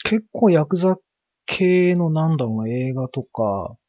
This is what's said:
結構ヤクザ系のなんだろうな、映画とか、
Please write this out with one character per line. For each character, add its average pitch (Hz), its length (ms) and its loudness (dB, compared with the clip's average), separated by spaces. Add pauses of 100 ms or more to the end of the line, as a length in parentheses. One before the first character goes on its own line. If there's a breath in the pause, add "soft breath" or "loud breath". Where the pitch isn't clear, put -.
結 220 280 -2
構 220 180 4
ヤ 151 160 4
ク 180 100 -2
ザ 185 200 2 (500)
系 180 480 2
の 170 160 0
な 156 180 0
ん 160 80 0
だ 131 80 -2
ろ 113 180 -4
う 110 60 -4
な、 117 40 -4
映 127 200 -4
画 127 160 -6
と 131 140 -8
か、 101 540 -6 (120)